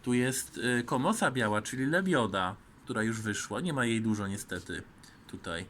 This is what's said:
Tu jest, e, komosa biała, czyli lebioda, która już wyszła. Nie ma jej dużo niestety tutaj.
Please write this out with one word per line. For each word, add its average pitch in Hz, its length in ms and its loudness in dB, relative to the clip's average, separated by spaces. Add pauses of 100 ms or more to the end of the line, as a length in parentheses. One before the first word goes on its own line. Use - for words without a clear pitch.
Tu 123 100 2
jest, 127 460 0 (200)
e, 120 40 -2
komosa 147 480 2
biała, 107 300 2
czyli 131 240 -4
lebioda, 127 680 2 (280)
która 117 200 -2
już 113 180 0
wyszła. 107 400 -2
Nie 170 120 -2
ma 131 120 2
jej 113 160 2
dużo 104 260 2
niestety 92 560 -6 (440)
tutaj. 87 420 -6